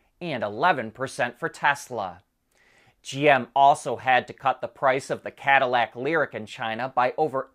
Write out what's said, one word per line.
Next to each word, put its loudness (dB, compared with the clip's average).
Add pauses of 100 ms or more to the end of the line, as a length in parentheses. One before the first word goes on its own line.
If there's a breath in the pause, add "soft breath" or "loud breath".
(200)
and -6
eleven -2
percent -6
for -6
Tesla. -4 (800 soft breath)
G 0
M 4
also 4
had 2
to -16
cut -2
the -6
price -2
of -6
the -10
Cadillac 2
Lyriq -2
in -10
China -8
by 2
over -2